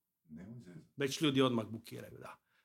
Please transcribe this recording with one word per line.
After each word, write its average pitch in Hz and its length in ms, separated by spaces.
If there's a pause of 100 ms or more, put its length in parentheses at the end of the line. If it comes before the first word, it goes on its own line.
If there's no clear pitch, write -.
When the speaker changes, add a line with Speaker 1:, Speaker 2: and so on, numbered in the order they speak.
(280)
Speaker 1:
Ne 78 160
može. 120 300 (220)
Speaker 2:
Već 139 240
ljudi 135 220
odmah 117 240
bukiraju, - 540
da. - 160 (280)